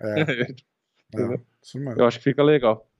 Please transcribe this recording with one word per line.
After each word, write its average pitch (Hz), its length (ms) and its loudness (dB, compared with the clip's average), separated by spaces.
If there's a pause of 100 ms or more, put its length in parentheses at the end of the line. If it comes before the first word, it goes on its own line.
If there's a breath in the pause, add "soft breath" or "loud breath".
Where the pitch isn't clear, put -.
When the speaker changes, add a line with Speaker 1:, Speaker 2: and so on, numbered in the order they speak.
Speaker 1:
E - 40 -10
aí? 107 160 -2
Speaker 2:
é. 123 340 -4
Speaker 1:
<laughs> - 600 -20
Entendeu? 120 220 -4
Speaker 2:
É, 123 40 -8 (220)
isso - 160 -16
mesmo. 127 220 -4
Speaker 1:
Eu 123 60 6
acho 117 120 0
que - 60 -10
fica 139 180 0
legal. 127 440 2 (140)